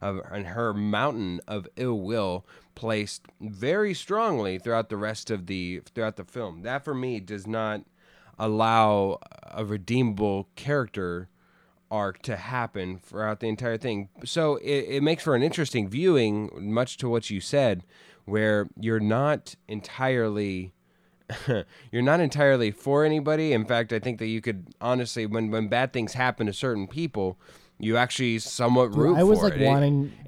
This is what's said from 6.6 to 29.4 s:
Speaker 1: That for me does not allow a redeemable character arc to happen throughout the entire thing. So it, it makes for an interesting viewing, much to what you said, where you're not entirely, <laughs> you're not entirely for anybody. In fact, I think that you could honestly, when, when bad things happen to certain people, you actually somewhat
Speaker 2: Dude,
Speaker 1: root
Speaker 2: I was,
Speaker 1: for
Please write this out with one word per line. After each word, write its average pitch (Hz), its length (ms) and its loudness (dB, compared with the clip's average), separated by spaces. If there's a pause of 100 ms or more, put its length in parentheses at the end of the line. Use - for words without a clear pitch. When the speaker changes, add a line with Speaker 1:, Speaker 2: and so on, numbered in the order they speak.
Speaker 1:
That 127 220 -6
for 151 100 -6
me 127 260 -4
does 95 260 -10
not 107 340 -2 (580)
allow 110 800 4 (320)
a 110 140 -8
redeemable 104 880 0
character 95 720 -4 (640)
arc 101 320 -2
to 113 140 -6
happen 95 640 -6
throughout 107 420 -6
the 117 80 -2
entire 113 300 -2
thing. 104 320 -6 (140)
So 151 320 2
it, 139 320 -2
it 139 140 0
makes 160 220 0
for 151 100 4
an 120 80 4
interesting 131 460 0
viewing, 113 600 2 (220)
much 123 260 -2
to 131 100 -4
what 117 220 -2
you 101 100 -2
said, 110 420 2 (440)
where 107 420 2 (100)
you're 110 220 2
not 120 540 2 (120)
entirely, 104 1080 -2 (560)
<laughs> - 180 -10 (440)
you're 120 120 0
not 147 180 4
entirely 135 500 4
for 139 340 2
anybody. 156 480 2
In 110 120 2
fact, 117 280 0
I 113 60 0
think 113 200 -4
that 113 80 -4
you 113 140 -2
could 95 280 -6 (120)
honestly, 120 460 0
when, 110 240 0
when 110 180 0
bad 123 240 0
things 113 200 -2
happen 123 340 0
to 101 60 0
certain 107 340 -2
people, 110 520 -4 (420)
you 110 160 2
actually 120 440 2
somewhat 123 500 4
Speaker 2:
Dude, 101 80 -2
Speaker 1:
root 151 200 6
Speaker 2:
I 170 40 6
was, 202 160 8
Speaker 1:
for 202 60 2